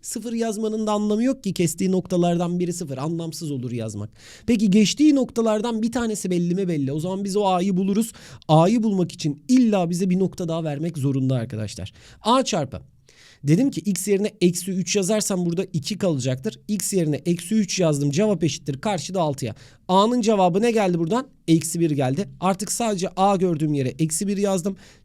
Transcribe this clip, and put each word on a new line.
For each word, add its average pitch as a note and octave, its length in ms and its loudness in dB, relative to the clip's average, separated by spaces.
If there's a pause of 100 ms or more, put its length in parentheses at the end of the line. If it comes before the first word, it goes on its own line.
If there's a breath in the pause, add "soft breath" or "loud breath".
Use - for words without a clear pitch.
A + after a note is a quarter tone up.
Sıfır A#3 300 -10
yazmanın A3 540 -4
da G#3+ 60 0
anlamı G#3 300 0
yok C4 220 0
ki. F#3+ 100 -2
Kestiği F#3 380 0
noktalardan F3 680 0
biri F3+ 140 -2
sıfır. D#3 260 -8
Anlamsız E3 520 -6
olur B2+ 220 -6
yazmak. G#2+ 380 -8 (360 loud breath)
Peki A3 240 2
geçtiği A3 440 4
noktalardan A3+ 680 0
bir A#3 100 -2
tanesi A3 380 -2
belli F3 240 0
mi? F#3+ 140 -2
Belli. C#3+ 240 -2
O D#3 80 -4
zaman F#3+ 240 -4
biz G3 120 -2
o G#3 80 2
A'yı F#3 320 2
buluruz. G3 360 0 (360 loud breath)
A'yı F3+ 340 6
bulmak F#3+ 300 0
için C#3+ 360 -6
illa G#3+ 420 4
bize F3+ 200 0
bir F3+ 80 2
nokta F#3 300 -2
daha E3 160 -2
vermek D3+ 340 -4
zorunda C3 360 0
arkadaşlar. G#2+ 580 -6 (300 loud breath)
A B3+ 220 4
çarpı. C#3 360 -4 (640 soft breath)
Dedim F3+ 260 4
ki - 100 -6
X G3+ 280 -4
yerine G3 320 0
eksi F3 300 2
üç F#3 260 -2
yazarsam G3 500 0
burada E3+ 260 -2
iki E3 260 -4
kalacaktır. C3+ 680 -2
X G#3 240 -4
yerine D#3+ 240 0
eksi F3 380 -4
üç G#3 260 -2
yazdım. C#3+ 300 0
Cevap F3+ 340 0
eşittir C#3+ 360 -6
karşıda F#3+ 400 -4
altıya. C#3 340 -4 (340 loud breath)
A'nın A3 320 4
cevabı G3 420 2
ne A#3+ 80 2
geldi G3 280 2
buradan? G#3+ 300 -2 (200)
Eksi E3 320 2
bir E3 100 2
geldi. C#3 380 -2 (120)
Artık F#3+ 320 -2
sadece G3+ 440 -2
A G3 200 4
gördüğüm D#3 380 0
yere C3 140 0
eksi D#3+ 400 -2
bir G3+ 80 0
yazdım. G3 400 -2 (280 loud breath)